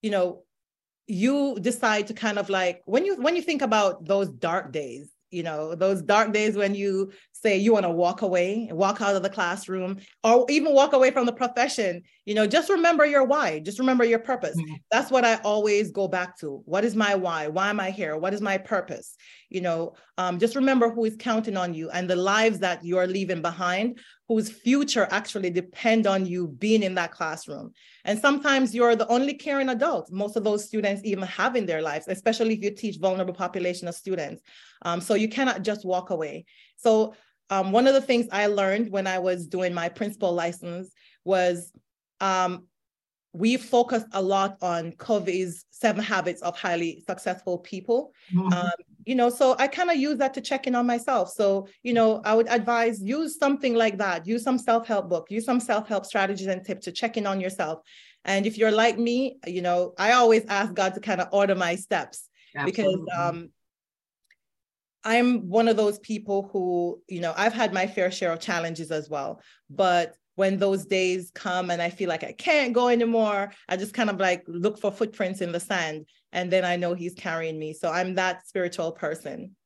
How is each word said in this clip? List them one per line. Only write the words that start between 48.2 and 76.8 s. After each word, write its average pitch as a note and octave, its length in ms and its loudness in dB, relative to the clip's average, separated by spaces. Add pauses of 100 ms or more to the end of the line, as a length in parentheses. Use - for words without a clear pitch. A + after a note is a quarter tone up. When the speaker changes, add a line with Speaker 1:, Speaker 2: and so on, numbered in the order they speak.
Speaker 2:
Mm-hmm. F3+ 200 2
Speaker 1:
Um, F3 180 0 (340)
you B3 80 -4
know, A#3+ 160 4
so B3+ 300 4
I C4+ 80 2
kinda F4 280 0
use C#4+ 220 0
that C4+ 180 0
to C4+ 60 -8
check C4+ 260 -4
in B3+ 60 -2
on A#3+ 140 2
myself. A#3+ 420 0
So, G3 380 0 (160)
you A#3+ 100 -2
know, A3 300 4
I G#3+ 100 2
would A3+ 140 4
advise, A#3 560 0
use D4 340 -4
something C#4 380 2
like A3+ 220 2
that. F3+ 280 -2
Use A3+ 160 -2
some B3+ 160 0
self-help A3+ 520 0
book, E3 200 -2
use A3 160 -4
some B3+ 140 2
self-help G#3+ 460 -2
strategies G3 420 -2
and F#3 160 -4
tips F#3+ 220 -8
to F3 80 -10
check A3+ 240 -4
in G#3 100 -4
on G3 140 -2
yourself. F3+ 400 -6 (420)
And G3 220 0
if G#3+ 120 -4
you're A3 140 2
like A3 260 4
me, A#3+ 480 -2
you F3+ 160 -6
know, F3 380 0
I G#3 140 4
always A3+ 320 6
ask G3+ 280 -2
God F#3+ 200 0
to A3 80 -10
kinda F#3 300 -2
order G3 240 4
my F3 200 0
steps, - 540 -6 (260)
Speaker 2:
Absolutely. F#3+ 400 0
Speaker 1:
because, F3 240 -6
um, E3+ 300 -4 (1600)
I'm A#3 420 2
one A3+ 200 4
of A3+ 100 4
those G#3 220 0
people G3+ 520 -4
who, F3 560 -2
you F3+ 140 -10
know, E3 160 -2
I've G#3+ 160 2
had A3 180 0
my F#3 140 0
fair F#3 240 0
share F#3 240 -2
of E3 60 -8
challenges E3 520 -6
as D#3 160 -4
well. C#3+ 320 -8 (300)
But F3 460 2 (180)
when G3 240 2
those G3 280 0
days F#3 480 0
come F3+ 360 -4
and E3+ 120 -2
I F3 100 -2
feel F3+ 180 -4
like E3 140 -4
I - 100 -10
can't C#4+ 400 0
go B3 160 4
anymore, A3+ 640 2 (160)
I F#3 80 -2
just G3+ 160 -8
kind A3+ 160 0
of, G3 100 -4
like, F3+ 280 0
look F3 320 -2
for G3+ 120 -2
footprints G3 500 -4
in F3 100 -4
the E3+ 80 -4
sand, D#3+ 480 -4 (260)
and F3+ 180 -4
then F#3 140 4
I F3 100 0
know F3 200 -2